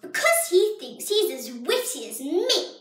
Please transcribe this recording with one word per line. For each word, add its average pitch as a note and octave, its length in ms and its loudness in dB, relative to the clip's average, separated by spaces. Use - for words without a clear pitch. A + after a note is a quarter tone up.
Because E5 500 2
he G4+ 280 4
thinks - 300 -10
he's C4 400 0
as B3+ 60 -12
witty B3+ 540 -2
as A3 120 -10
me D#4+ 260 0